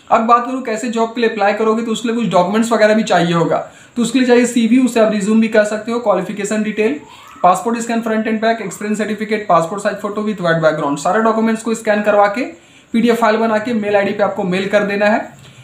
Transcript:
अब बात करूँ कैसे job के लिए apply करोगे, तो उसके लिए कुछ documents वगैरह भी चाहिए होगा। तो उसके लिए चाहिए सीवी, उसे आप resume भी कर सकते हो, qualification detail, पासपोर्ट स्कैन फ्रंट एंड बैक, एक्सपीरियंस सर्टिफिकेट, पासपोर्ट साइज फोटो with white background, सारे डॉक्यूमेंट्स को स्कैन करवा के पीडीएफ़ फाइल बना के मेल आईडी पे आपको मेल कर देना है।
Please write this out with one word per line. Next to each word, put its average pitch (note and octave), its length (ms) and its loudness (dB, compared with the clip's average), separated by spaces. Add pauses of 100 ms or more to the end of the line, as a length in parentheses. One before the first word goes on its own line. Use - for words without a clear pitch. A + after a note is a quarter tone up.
अब A3+ 120 4
बात A#3+ 240 2
करूँ C4 160 -6
कैसे A3+ 280 -6
job A3+ 240 -2
के B3 60 -4
लिए A3+ 100 2
apply G3+ 240 0
करोगे, A3 280 0
तो A3+ 100 -4
उसके A3 160 -4
लिए A3+ 80 -2
कुछ A#3 120 -2
documents G3 440 2
वगैरह G#3+ 220 4
भी A3 100 2
चाहिए E3+ 300 2
होगा। E3 220 0 (400)
तो A#3+ 60 0
उसके C4 160 0
लिए B3+ 100 2
चाहिए B3 180 6
सीवी, A#3 340 2
उसे A#3+ 200 2
आप G#3 120 4
resume G#3+ 280 2
भी A3 80 2
कर G#3+ 160 4
सकते G#3+ 280 -4
हो, A#3 80 -2
qualification G3+ 640 -2
detail, G#3+ 380 -2 (420)
पासपोर्ट F#3 360 2
स्कैन A3+ 240 -4
फ्रंट A3 240 -2
एंड A3 140 -2
बैक, A3+ 220 0
एक्सपीरियंस G#3 360 -6
सर्टिफिकेट, G#3 500 -4
पासपोर्ट E3+ 340 0
साइज G3+ 140 -2
फोटो G#3+ 260 -6
with G#3 180 -6
white E3 220 0
background, D3+ 360 0
सारे F#3+ 240 0
डॉक्यूमेंट्स A3 400 0
को A3+ 120 -2
स्कैन G#3 280 -2
करवा G#3 260 4
के A#3+ 160 -4 (500)
पीडीएफ़ A3+ 260 2
फाइल A3 160 2
बना A3 220 0
के A#3 160 -4
मेल G#3 220 0
आईडी G3 160 0
पे G#3 100 -2
आपको G3 220 -2
मेल F#3 240 -2
कर G3+ 160 2
देना G3+ 220 0
है। A3+ 140 2 (440)